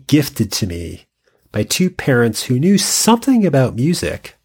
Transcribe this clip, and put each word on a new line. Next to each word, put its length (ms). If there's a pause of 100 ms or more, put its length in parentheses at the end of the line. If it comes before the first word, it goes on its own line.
gifted 460
to 140
me 400 (440)
by 120
two 260
parents 540
who 160
knew 180
something 680
about 300
music. 680